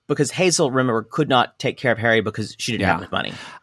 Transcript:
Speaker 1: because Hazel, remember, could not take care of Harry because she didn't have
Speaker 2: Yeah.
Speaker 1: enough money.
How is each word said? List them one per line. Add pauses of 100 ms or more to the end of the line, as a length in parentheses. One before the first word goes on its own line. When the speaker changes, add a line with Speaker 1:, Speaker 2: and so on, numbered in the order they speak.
Speaker 1:
because
Hazel,
remember,
could
not
take
care
of
Harry
because
she
didn't
have
Speaker 2:
Yeah.
Speaker 1:
enough
money. (300)